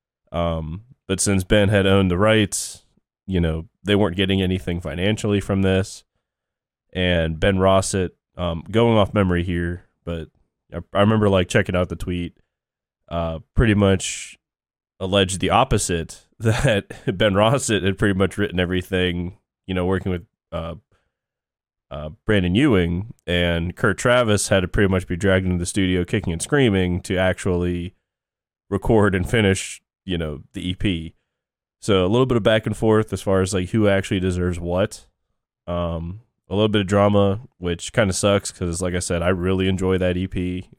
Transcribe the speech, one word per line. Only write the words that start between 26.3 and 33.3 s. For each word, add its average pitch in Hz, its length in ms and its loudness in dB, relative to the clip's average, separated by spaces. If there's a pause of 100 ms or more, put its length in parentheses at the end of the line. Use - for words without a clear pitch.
and 82 80 -6
screaming 95 600 2
to 92 160 -4
actually 90 800 -2 (720)
record 101 460 2
and 90 120 -2
finish, 101 540 0 (240)
you 92 120 -4
know, 78 240 -6 (120)
the 87 160 -8
E 87 60 -4
P. 85 400 -6 (680)
So 95 240 2
a - 20 0
little 123 200 2
bit 123 100 2
of 107 60 -2
back 110 240 2
and 104 100 -4
forth 110 340 2
as 95 100 -6
far 95 200 0